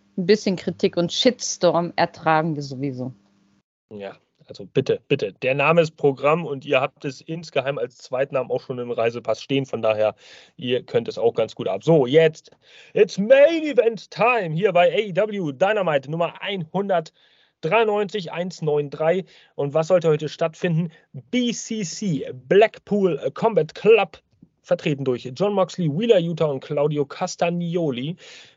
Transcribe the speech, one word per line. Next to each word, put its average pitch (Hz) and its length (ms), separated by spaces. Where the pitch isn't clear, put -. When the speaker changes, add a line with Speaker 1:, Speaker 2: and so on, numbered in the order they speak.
Speaker 1:
ein 180 120
bisschen 202 300
Kritik - 380
und 175 160
Shitstorm 175 840
ertragen 160 600
wir 147 60
sowieso. 127 520
Speaker 2:
Ja, 98 240
also - 200
bitte, 117 420
bitte. 101 260
Der 127 220
Name 156 260
ist 160 160
Programm 147 480
und 139 200
ihr 135 160
habt - 240
es 135 160
insgeheim 147 560
als 120 200
Zweitnamen 131 540
auch 127 100
schon 123 160
im 120 140
Reisepass 113 500
stehen. 135 240
Von 113 160
daher, 107 340
ihr 123 260
könnt 117 240
es 107 100
auch 117 160
ganz 110 220
gut 113 140
ab. 101 140
So, 151 220
jetzt, 156 460
it's - 240
Main 277 460
Event 233 480
Time 202 420
hier 185 200
bei 175 200
A 185 40
E 208 180
W 196 380
Dynamite 160 580
Nummer 165 300
einhundertdreiundneunzig, 196 1900
eins 175 280
neun 147 280
drei. 165 340
Und 139 180
was 160 140
sollte 170 220
heute 151 200
stattfinden? 165 640
B 240 220
C 220 300
C, 165 500
Blackpool 190 1000
Combat 185 400
Club, 208 480
vertreten 147 440
durch 123 300
Jon 202 180
Moxley, 180 360
Wheeler 202 300
Yuta 165 260
und 135 140
Claudio 147 460
Castagnoli. 170 1120